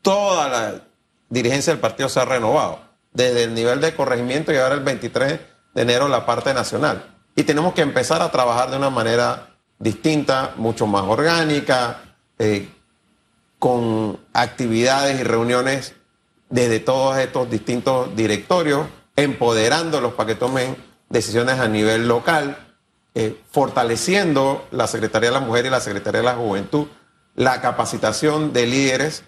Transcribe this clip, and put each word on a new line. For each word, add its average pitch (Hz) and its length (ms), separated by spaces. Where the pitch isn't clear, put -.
Toda 190 480
la 113 260
dirigencia 127 440
del 131 80
partido 123 280
se 131 120
ha 127 40
renovado, 120 540
desde 123 300
el 113 120
nivel 120 260
de 160 160
corregimiento 131 560
y 143 60
ahora 131 180
el 143 60
veintitrés 135 580
de - 80
enero 123 240
la 127 180
parte 117 300
nacional. 117 640
Y 151 80
tenemos 151 320
que 170 80
empezar 147 400
a 170 80
trabajar 123 400
de 135 60
una 139 140
manera 120 580
distinta, 135 760
mucho 113 300
más 101 160
orgánica, 143 960
eh, 104 300
con 113 600
actividades 131 880
y 123 40
reuniones 123 720
desde 120 320
todos 135 380
estos 127 320
distintos 120 680
directorios, 139 680
empoderándolos 131 1000
para 110 140
que 113 60
tomen 131 560
decisiones 120 480
a 120 100
nivel 110 400
local, 139 480
eh, 110 220
fortaleciendo 135 1200
la 120 160
Secretaría 110 420
de 123 60
la 135 60
Mujer 120 260
y 131 40
la 127 100
Secretaría 104 400
de 117 60
la 123 100
Juventud, 117 500
la 127 260
capacitación 123 920
de 120 120
líderes. 135 600